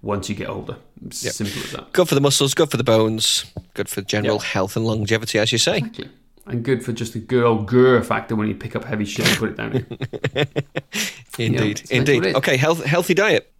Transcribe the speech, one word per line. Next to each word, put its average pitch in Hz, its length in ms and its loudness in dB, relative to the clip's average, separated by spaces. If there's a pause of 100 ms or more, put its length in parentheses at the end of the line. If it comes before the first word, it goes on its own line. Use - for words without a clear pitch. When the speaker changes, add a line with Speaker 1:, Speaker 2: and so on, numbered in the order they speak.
Speaker 1:
once 101 260 -4
you 104 60 -4
get - 160 -8
older. - 260 -10 (300)
It's - 180 -12
Speaker 2:
Yep. 123 100 -2
Speaker 1:
simple - 280 -6
as - 100 -10
that. - 200 -14
Speaker 2:
Good 180 160 4
for - 60 2
the 139 60 4
muscles, 139 340 2
good 160 160 2
for - 60 -2
the 120 80 0
bones, 110 600 2 (300)
good 101 140 -6
for - 140 -6
general 104 340 0
Speaker 1:
Yep. 101 60 -4
Speaker 2:
health 95 340 -2
and 113 80 -2
longevity, 110 540 0
as 107 140 2
you 117 60 2
say. 190 200 2
Speaker 1:
Exactly. - 300 -8 (380)
And 120 160 -6
good 120 200 0
for 120 100 -6
just 113 220 -6
the 110 60 -6
good 123 240 2
old 110 220 2
grr 123 380 8
factor - 320 -2
when 107 120 0
you 107 60 -2
pick - 220 -12
up 107 80 -6
heavy 107 220 -4
shit 107 200 -2
and - 120 4
put 110 120 -2
it 110 60 -10
down 110 160 -6
here. 127 180 -2
Speaker 2:
<laughs> - 560 -4 (920)
Indeed, - 0 -
Speaker 1:
You 117 120 0
know, 127 140 0
it's 104 260 -4
Speaker 2:
indeed. 135 280 2
Speaker 1:
what 185 80 0
it 190 40 2
is. - 60 -2
Speaker 2:
Okay, 139 200 0
health, 156 280 0
healthy 175 300 2
diet. 190 460 2